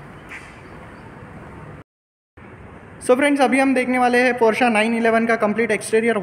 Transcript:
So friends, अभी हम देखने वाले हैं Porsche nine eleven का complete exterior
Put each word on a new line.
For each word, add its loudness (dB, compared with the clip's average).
So 4
friends, 2
अभी 4
हम 2
देखने 0
वाले 4
हैं 2
Porsche 4
nine 2
eleven 2
का 2
complete 0
exterior 0